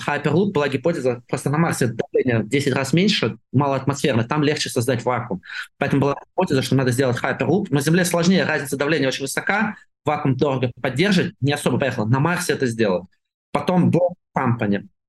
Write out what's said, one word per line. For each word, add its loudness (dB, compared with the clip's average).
Hyperloop, 0
была 0
гипотеза, -2
просто -4
на 0
Марсе 0
давление 0
в -2
десять 0
раз -2
меньше, 2
малоатмосферное, 0
там 0
легче -2
создать -2
вакуум. -4
Поэтому 0
была 2
гипотеза, -2
что 0
надо 2
сделать 2
Hyperloop. 0
На 2
Земле 2
сложнее, 2
разница -2
давления 0
очень -4
высока, -2
вакуум 0
дорого 0
поддерживать, 0
не 2
особо 0
поехало. -2
На 2
Марсе 0
это 0
сделать. 0
Потом 2
Boring 2
Company, -2